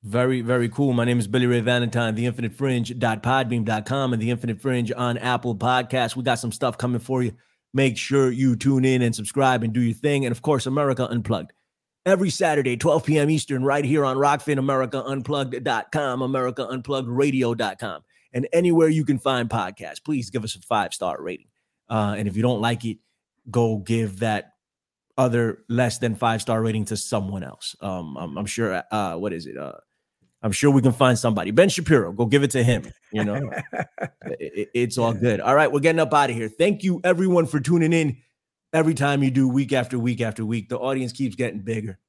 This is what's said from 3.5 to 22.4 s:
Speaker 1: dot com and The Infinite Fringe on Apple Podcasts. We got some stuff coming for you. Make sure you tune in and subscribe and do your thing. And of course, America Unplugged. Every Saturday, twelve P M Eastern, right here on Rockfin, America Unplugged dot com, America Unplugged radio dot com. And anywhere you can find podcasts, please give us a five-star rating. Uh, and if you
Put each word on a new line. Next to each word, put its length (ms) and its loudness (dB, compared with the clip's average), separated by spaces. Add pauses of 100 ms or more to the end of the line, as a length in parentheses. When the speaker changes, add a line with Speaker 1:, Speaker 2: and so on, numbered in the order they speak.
Speaker 1:
dot 200 -2
com 280 -2
and 100 0
The 80 0
Infinite 320 -4
Fringe 300 -2
on 260 -2
Apple 380 -2
Podcasts. 580 0
We 80 -6
got 160 0
some 140 -6
stuff 260 -4
coming 220 -2
for 200 -2
you. 120 -2 (420)
Make 240 2
sure 320 2
you 240 2
tune 300 2
in 180 4
and 120 2
subscribe 500 0
and 80 -2
do 80 0
your 140 2
thing. 300 0
And 60 -2
of 100 -4
course, 260 0
America 420 0
Unplugged. 440 -4 (540)
Every 240 2
Saturday, 460 0
twelve 280 2
P 140 2
M 100 2
Eastern, 360 0
right 200 2
here 200 2
on 120 0
Rockfin, 420 2
America 460 -2
Unplugged 600 -4
dot 260 -2
com, 320 -2
America 460 -2
Unplugged 400 -6
radio 460 2
dot 260 -4
com. 220 -10 (300)
And 200 -4
anywhere 360 6
you 160 2
can 140 2
find 320 0
podcasts, 520 -6
please 280 -4
give 140 -6
us 100 -8
a 60 -18
five-star 600 -2
rating. 280 -10 (400)
Uh, 280 0
and 120 -2
if 80 -4
you 60 0